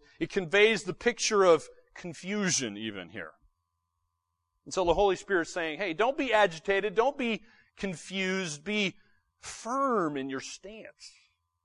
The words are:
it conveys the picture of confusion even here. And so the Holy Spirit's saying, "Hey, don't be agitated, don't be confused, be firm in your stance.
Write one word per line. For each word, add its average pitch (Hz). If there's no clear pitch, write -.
it -
conveys 202
the 180
picture 220
of 165
confusion 175
even 101
here. 82
And 147
so 180
the 170
Holy 190
Spirit's 170
saying, 160
"Hey, 190
don't 220
be 269
agitated, 196
don't 240
be 233
confused, 185
be 202
firm 233
in 135
your 135
stance. -